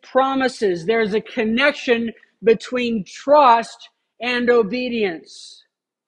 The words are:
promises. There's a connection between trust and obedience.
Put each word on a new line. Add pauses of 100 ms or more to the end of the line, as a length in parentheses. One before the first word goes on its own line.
promises.
There's
a
connection (280)
between
trust (320)
and
obedience. (480)